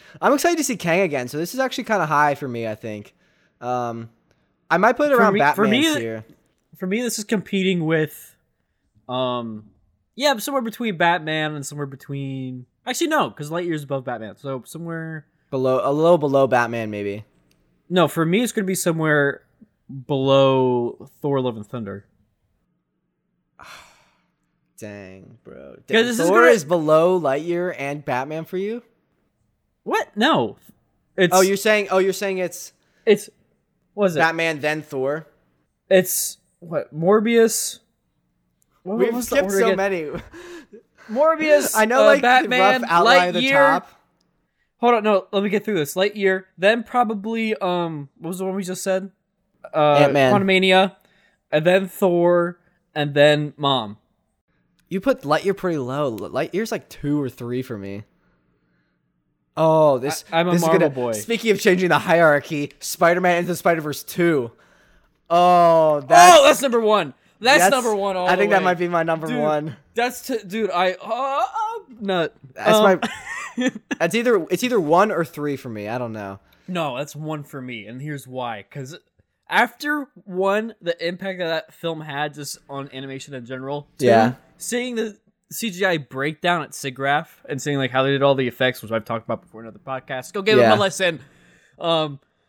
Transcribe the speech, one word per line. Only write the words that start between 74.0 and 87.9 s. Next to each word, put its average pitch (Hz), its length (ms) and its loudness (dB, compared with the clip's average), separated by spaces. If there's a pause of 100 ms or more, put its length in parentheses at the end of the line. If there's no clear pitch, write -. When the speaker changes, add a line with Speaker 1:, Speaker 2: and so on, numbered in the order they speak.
Speaker 1:
either, 226 360 0
it's 180 120 -2
either 247 180 0
one 175 300 4
or 165 140 -2
three 147 320 -8
for 135 140 -14
me. 104 180 -10
I 117 100 -4
don't 120 140 -8
know. 98 260 -10 (300)
Speaker 2:
No, 160 300 -4
that's 147 180 -10
one 151 260 -10
for 139 180 -16
me, 120 260 -12
and 123 160 -16
here's 143 260 -12
why. 120 420 -8
'Cause 135 280 -14 (500)
after 254 600 -2 (160)
one, 196 580 -2
the 170 240 -6
impact 185 320 -8
that 175 100 -4
that 160 260 -6
film 160 280 -8
had 151 320 -6
just 143 240 -14 (100)
on 139 240 -12
animation 135 400 -14
in 123 140 -14
general. 135 420 -10 (100)
Two, 135 80 0
Speaker 1:
Yeah. 117 280 4 (240)
Speaker 2:
seeing 240 380 -6
the 220 200 -6 (360)
C 226 180 -8
G 180 140 -4
I 180 140 0
breakdown 151 640 -4
at - 100 -12
SIGGRAPH 139 560 -4 (200)
and 139 140 -8
seeing, 143 160 -4
like, 131 140 -2